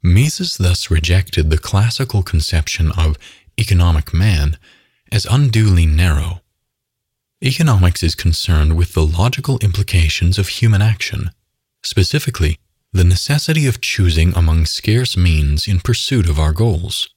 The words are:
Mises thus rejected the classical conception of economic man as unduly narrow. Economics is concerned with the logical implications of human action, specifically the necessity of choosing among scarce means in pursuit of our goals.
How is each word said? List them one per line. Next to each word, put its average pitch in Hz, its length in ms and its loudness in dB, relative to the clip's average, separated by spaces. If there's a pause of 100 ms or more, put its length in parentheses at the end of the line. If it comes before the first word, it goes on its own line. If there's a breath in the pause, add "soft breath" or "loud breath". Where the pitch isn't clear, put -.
Mises 135 540 2
thus 90 340 -2
rejected 85 600 0
the 78 80 2
classical 107 640 -2
conception 80 720 -2
of 80 240 0 (420 loud breath)
economic 87 540 2
man 80 440 0 (540 soft breath)
as - 180 -2
unduly 110 560 2
narrow. 80 560 0 (1000)
Economics 127 580 2
is 80 140 -2
concerned 80 640 0
with 85 160 0
the 80 120 0
logical 117 540 -2
implications 90 800 0
of 92 80 0
human 107 340 2
action, 104 500 -2 (520)
specifically 87 720 -2 (360)
the 92 120 2
necessity 143 640 0
of 117 120 -2
choosing 82 560 0
among 82 300 2
scarce 117 500 -2
means 78 500 2
in 95 140 0
pursuit 113 480 -2
of 76 100 0
our 78 140 0
goals. 92 640 -2